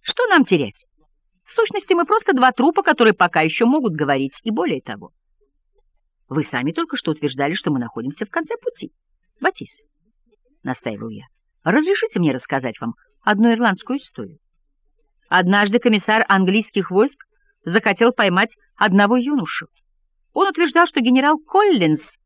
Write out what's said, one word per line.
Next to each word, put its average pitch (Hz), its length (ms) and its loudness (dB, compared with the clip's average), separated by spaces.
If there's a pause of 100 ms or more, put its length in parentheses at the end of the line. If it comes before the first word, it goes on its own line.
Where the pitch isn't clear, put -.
«Что - 260 -2
нам 359 160 4
терять? 143 420 -2 (600)
В - 60 -20
сущности, 415 440 -2
мы 339 100 2
просто 403 280 0
два 254 180 4
трупа, 311 320 2
которые 226 320 4
пока 175 280 2
ещё 160 220 0
могут 254 280 0
говорить, 139 500 -2
и 226 80 -6
более 226 300 -4
того». 101 320 -14 (1160)
«Вы 147 140 -2
сами 135 300 -4
только 330 240 -6
что - 160 -4
утверждали, 143 420 -4
что - 160 -6
мы 139 80 0
находимся 120 480 -8
в - 40 -20
конце 339 260 -6
пути, - 340 -12 (500)
Батис», — - 420 -8 (840)
настаивал 113 460 -10
я. 104 160 -16 (380)
Разрешите 320 540 0
мне 160 140 2
рассказать 127 480 -6
вам 117 140 -8 (280)
одну 214 300 2
ирландскую 226 460 -2
историю. 156 400 -16 (920)
Однажды 202 500 2
комиссар 214 500 0
английских 196 640 0
войск 208 340 0 (400)
захотел 214 480 2
поймать 202 440 0 (200)
одного 202 400 4
юношу. 247 520 -4 (640)
Он 392 160 0
утверждал, 339 380 2
что 311 140 -2
генерал 269 380 2
Коллинз 269 880 0